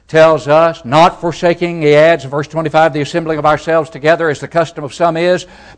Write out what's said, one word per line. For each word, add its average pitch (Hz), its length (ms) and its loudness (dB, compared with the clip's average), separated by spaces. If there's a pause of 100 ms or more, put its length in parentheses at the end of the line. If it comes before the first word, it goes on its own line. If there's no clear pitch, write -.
tells 156 420 4
us, 160 360 0
not 160 340 2
forsaking, 170 640 -4
he 147 140 2
adds 156 300 4
in 131 60 -14
verse 143 160 -6
twenty-five, 160 460 -2
the 147 80 -4
assembling 160 380 -6
of 151 80 -2
ourselves 156 420 0
together 160 400 -2
as 143 120 -4
the 135 80 -12
custom 160 360 -4
of 135 80 -12
some 170 240 -2
is, 175 300 -2 (320)